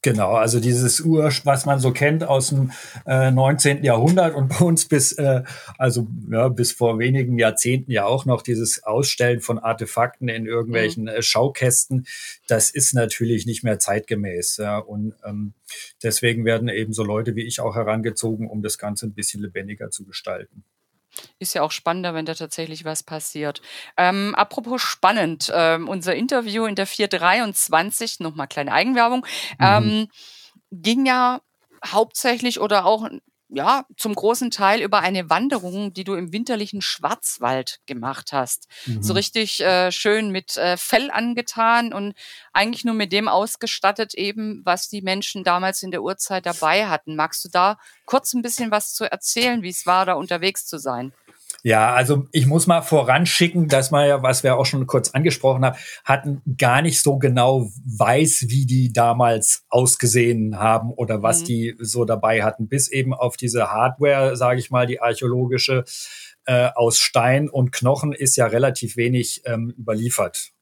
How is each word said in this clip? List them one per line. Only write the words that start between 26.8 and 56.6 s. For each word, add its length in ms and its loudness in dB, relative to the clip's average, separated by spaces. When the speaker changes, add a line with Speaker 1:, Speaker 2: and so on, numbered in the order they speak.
Speaker 2:
vier 200 -2
dreiundzwanzig, 1120 0
nochmal 280 -8
kleine 240 -6
Eigenwerbung, 540 2
Speaker 1:
Mhm. 20 -6
Speaker 2:
ähm, 480 4
ging 340 0
ja 380 2
hauptsächlich 760 0
oder 260 2
auch, 200 2
ja, 300 2
zum 160 -2
großen 360 0
Teil 300 2
über 200 2
eine 280 -2
Wanderung, 640 -2
die 120 -10
du 100 -4
im 180 -6
winterlichen 480 -4
Schwarzwald 1040 -4
gemacht 480 -10
hast. 340 -4
So 260 -2
Speaker 1:
Mhm. 60 2
Speaker 2:
richtig, 420 -2
äh, 320 2
schön 380 0
mit, 260 -6
äh, 220 0
Fell 320 0
angetan 840 0
und 220 -8
eigentlich 320 0
nur 80 0
mit 180 -2
dem 160 0
ausgestattet 840 -2
eben, 500 -6
was 240 -2
die 140 -8
Menschen 420 -4
damals 380 0
in 80 -10
der 120 -6
Urzeit 440 -4
dabei 400 0
hatten. 280 -4
Magst 300 -4
du 60 -16
da 260 2
kurz 260 0
ein 80 -2
bisschen 300 -4
was 240 -2
zu 100 -4
erzählen, 580 -2
wie 60 -6
es 160 -8
war, 220 4
da 80 0
unterwegs 500 -2
zu 140 -10
sein? 340 -6
Speaker 1:
Ja, 300 4
also 380 4
ich 140 4
muss 200 4
mal 160 4
voranschicken, 840 2
dass 240 2
man 160 6
ja, 120 4
was 220 2
wir 140 4
auch 100 2
schon 220 -2
kurz 220 4
angesprochen 540 2
haben, 120 2
hatten, 400 0
gar 240 4